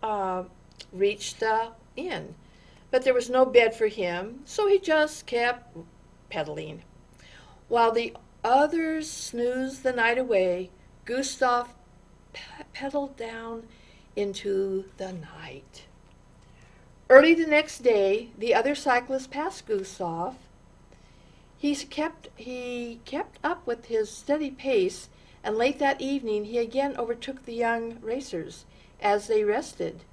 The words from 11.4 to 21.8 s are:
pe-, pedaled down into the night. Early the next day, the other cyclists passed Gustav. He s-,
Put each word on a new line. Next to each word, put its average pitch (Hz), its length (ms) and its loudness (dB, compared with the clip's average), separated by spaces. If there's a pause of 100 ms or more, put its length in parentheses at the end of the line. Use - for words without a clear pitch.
pe-, - 300 -18 (100)
pedaled 277 440 -4
down 226 460 -10 (520)
into 196 680 -2 (120)
the 190 160 -10
night. 156 680 -16 (1300)
Early 294 240 12
the 330 140 2
next 302 320 0
day, 220 580 2
the 220 160 0
other 247 220 2
cyclists 262 520 -2
passed 311 380 -8
Gustav. 190 720 -6 (1200)
He 285 140 -2
s-, 285 120 -4